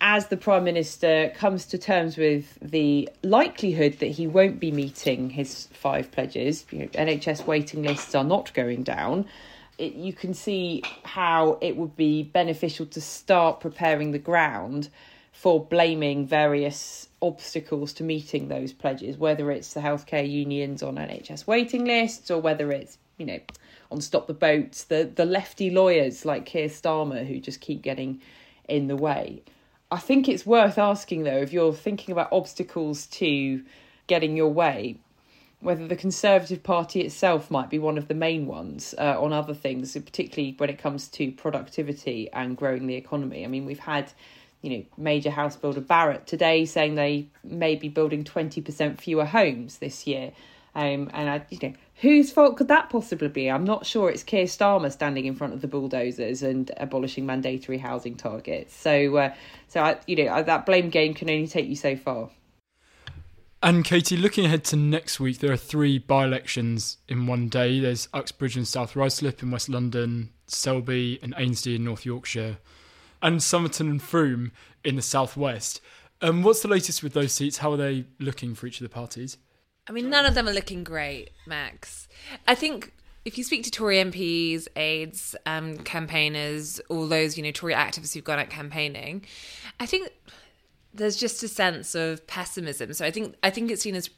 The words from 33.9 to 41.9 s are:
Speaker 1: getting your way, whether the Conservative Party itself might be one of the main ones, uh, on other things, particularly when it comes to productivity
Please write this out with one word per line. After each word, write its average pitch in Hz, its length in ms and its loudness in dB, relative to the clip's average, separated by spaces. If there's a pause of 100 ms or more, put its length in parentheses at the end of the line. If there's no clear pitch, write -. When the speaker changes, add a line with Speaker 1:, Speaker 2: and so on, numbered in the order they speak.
Speaker 1:
getting 160 300 2
your 160 100 4
way, 143 500 2 (640)
whether 165 280 -2
the 175 100 -2
Conservative 185 680 4
Party 175 380 0
itself 156 500 0
might 131 180 0
be 156 100 -2
one 156 180 0
of 147 100 -6
the 156 60 -2
main 160 340 0
ones, - 500 -10
uh, 143 240 0
on 151 120 0
other 151 200 -2
things, 131 400 -6
particularly 143 640 -6
when 143 120 0
it 143 100 -10
comes 143 300 -6
to 131 220 -4
productivity 143 1000 -6